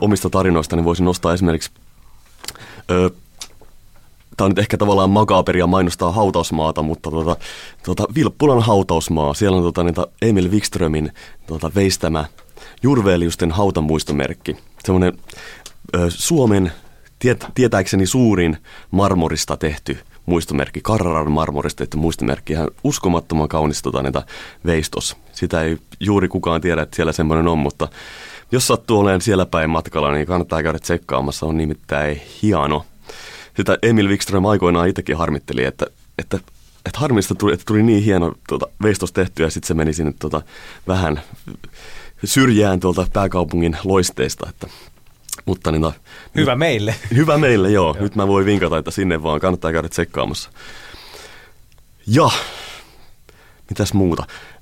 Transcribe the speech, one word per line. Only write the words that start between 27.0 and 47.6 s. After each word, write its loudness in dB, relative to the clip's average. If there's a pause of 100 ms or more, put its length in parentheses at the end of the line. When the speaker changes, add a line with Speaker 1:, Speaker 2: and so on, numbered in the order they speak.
Speaker 1:
semmoinen 2
on, 2
mutta -2 (640)
jos 0
sattuu 2
olemaan 4
siellä 2
päin 0
matkalla, -2
niin 0
kannattaa -2
käydä -2
tsekkaamassa. -4
On -2
nimittäin -4 (200)
hieno. 0 (720)
Sitä 0
Emil 4
Wikström 0
aikoinaan 4
itsekin -2
harmitteli, -2
että, -4 (320)
että, -4 (480)
että -8
harmista 0
tuli, 2
että -4
tuli 2
niin 4
hieno, 2 (140)
tota, -4 (160)
veistos 0
tehty -2
ja 2
sit -8
se -4
meni 0
sinne, -2
tota, -4 (460)
vähän 0 (1040)
syrjään 2
tuolta 0
pääkaupungin 0
loisteista, 0
että, -16 (800)
mutta -4
niin, 0
no, 0 (420)
Speaker 2:
Hyvä 2
Speaker 1:
nyt 0
Speaker 2:
meille. 0 (200)
Speaker 1:
Hyvä 4
meille, 4